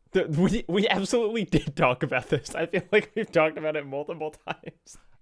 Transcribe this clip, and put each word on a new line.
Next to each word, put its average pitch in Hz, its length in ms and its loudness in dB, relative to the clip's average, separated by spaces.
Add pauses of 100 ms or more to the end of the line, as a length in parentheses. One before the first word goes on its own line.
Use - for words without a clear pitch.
(120)
The, 185 160 2
we, 180 400 2
we 202 220 2
absolutely 214 560 0
did - 300 0
talk 127 280 2
about 131 260 -4
this. - 240 -2
I 165 140 -2
feel 180 240 -2
like 208 240 2
we've 220 160 -4
talked 156 260 2
about 156 180 -4
it 151 120 -4
multiple 151 420 -8 (120)
<laughs> - 60 -20
times. - 500 -14 (240)